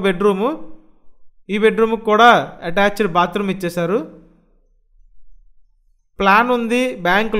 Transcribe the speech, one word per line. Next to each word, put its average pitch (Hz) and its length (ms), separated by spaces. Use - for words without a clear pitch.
బెడ్‌రూము. 196 440
ఈ 214 100
బెడ్‌రూమ్కి 220 480
కూడా 226 180
అటాచ్డ్ 202 480
బాత్రూమ్ 190 380
ఇచ్చేశారు. 175 440
ప్లాన్ 208 380
ఉంది, 240 260
బ్యాంక్ 214 320